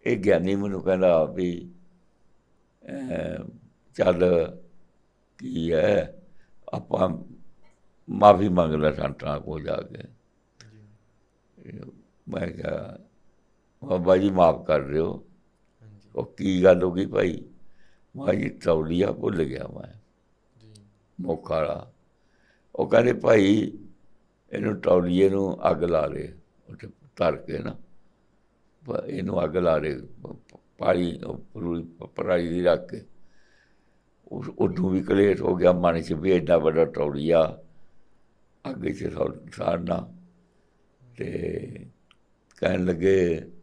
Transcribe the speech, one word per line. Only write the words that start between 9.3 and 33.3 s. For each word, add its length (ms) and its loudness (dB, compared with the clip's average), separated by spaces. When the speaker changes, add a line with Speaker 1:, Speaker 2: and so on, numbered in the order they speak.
Speaker 1:
ਕੋਲ 240 -10
ਜਾ 140 -4
ਕੇ।" 200 -12
Speaker 2:
ਜੀ। 1800 -20
Speaker 1:
ਮੈਂ 180 -6
ਕਿਹਾ, 500 -8
"ਬਾਬਾ 340 2
ਜੀ, 120 2
ਮਾਫ਼ 360 2
ਕਰ 160 0
ਦਿਓ।" 440 -4
Speaker 2:
ਹਾਂਜੀ। 320 -20
Speaker 1:
ਉਹ, 100 -6
"ਕੀ 380 -2
ਗੱਲ 200 8
ਹੋ 80 0
ਗਈ 140 -2
ਭਾਈ?" 400 -2
ਮੈਂ 100 -10
ਕਿਹਾ, 80 2
"ਜੀ, 160 -2
ਤੌਲੀਆ 600 0
ਭੁੱਲ 320 -4
ਗਿਆ 240 -8
ਮੈਂ।" 260 -16
Speaker 2:
ਜੀ। 140 -20
Speaker 1:
ਮੁੱਖ 300 -6
ਵਾਲਾ। 400 -4
ਉਹ 120 -2
ਕਹਿੰਦੇ, 260 4
ਭਾਈ, 640 4
ਇਹਨੂੰ 300 -4
ਤੌਲੀਏ 480 4
ਨੂੰ 420 0
ਅੱਗ 120 -2
ਲਾ 240 0
ਦੇ, 260 -10
ਉੱਥੇ 180 -18
ਧਰ 200 0
ਕੇ 240 -10
ਨਾ, 160 -10
ਪ-, 200 -6
ਇਹਨੂੰ 380 -4
ਅੱਗ 140 -2
ਲਾ 220 2
ਦੇ, 220 -6
ਪਾਲੀ, 460 -2
ਉਹ 140 -10
ਪਰੂਲੀ 300 -6
ਪ-, 240 -18
ਪਰਾਲੀ 400 -2
ਦੀ 160 -2
ਰੱਖ 260 2
ਕੇ। 160 -14